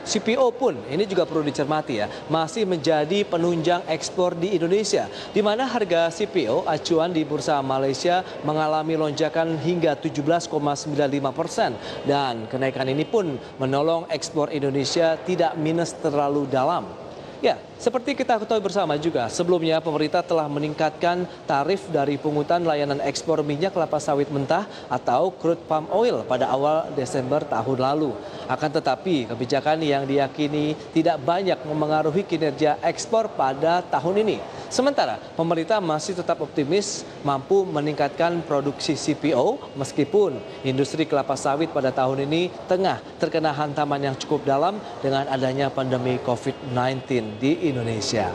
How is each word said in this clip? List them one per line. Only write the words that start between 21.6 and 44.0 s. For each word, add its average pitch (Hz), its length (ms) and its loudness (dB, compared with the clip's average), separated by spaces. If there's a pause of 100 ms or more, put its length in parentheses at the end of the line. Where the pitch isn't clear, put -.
dari 147 240 2
pungutan 151 480 0
layanan 143 400 0
ekspor 151 400 0
minyak 151 320 0
kelapa 156 240 0
sawit 143 320 0
mentah 147 320 0 (240)
atau 127 480 2
crude 165 320 0
palm 156 240 -2
oil 185 320 2
pada 127 240 2
awal 147 480 2
Desember 135 480 0
tahun 127 400 0
lalu. 139 320 0 (320)
Akan 143 240 -2
tetapi, 143 560 0
kebijakan 135 560 0
yang 139 240 0
diyakini 147 640 0 (240)
tidak 160 240 4
banyak 170 480 2
memengaruhi 151 560 2
kinerja 151 560 2
ekspor 214 560 0
pada 156 560 2
tahun 175 320 2
ini. 160 160 0 (320)
Sementara, 220 480 2 (160)
pemerintah 165 480 2
masih 156 320 -2
tetap 170 240 -2
optimis 156 640 -2 (240)
mampu 160 400 2
meningkatkan 151 800 0
produksi 143 480 0
C 147 240 -2
P 147 160 2
O, 185 240 2 (160)
meskipun 143 640 2 (240)
industri 139 400 0
kelapa 143 320 0
sawit 151 400 -2
pada 131 160 2
tahun 135 320 0
ini 165 240 0 (240)
tengah 180 320 2 (160)
terkena 156 320 0
hantaman 147 480 0
yang 139 160 -2